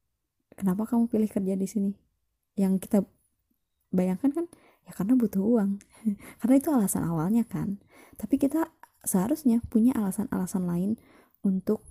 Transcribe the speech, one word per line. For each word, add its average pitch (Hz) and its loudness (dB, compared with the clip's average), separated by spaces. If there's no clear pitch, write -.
Kenapa 196 -2
kamu 233 0
pilih 214 0
kerja 196 -2
di 190 -4
sini?" 202 -2
Yang 190 0
kita 214 2
bayangkan 185 0
kan, 339 -4
ya - -20
karena 226 0
butuh 196 0
uang. 202 0
<laughs> - -6
Karena 240 4
itu 277 2
alasan 196 0
awalnya 170 0
kan. 170 -6
Tapi 269 -2
kita 311 0
seharusnya 233 2
punya 233 4
alasan-alasan 190 -4
lain 180 -2
untuk, 196 -2